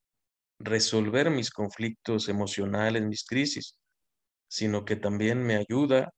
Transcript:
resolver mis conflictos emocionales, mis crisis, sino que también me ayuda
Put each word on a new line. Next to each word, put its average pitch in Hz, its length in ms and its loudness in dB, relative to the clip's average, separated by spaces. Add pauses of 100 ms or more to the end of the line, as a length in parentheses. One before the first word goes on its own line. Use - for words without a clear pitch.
(600)
resolver 110 680 2
mis 127 200 0
conflictos 110 800 -4
emocionales, 104 760 0
mis 107 220 -4
crisis, 139 520 -4 (680)
sino 104 360 -2
que 104 120 -2
también 107 460 0
me 113 140 2
ayuda 131 600 2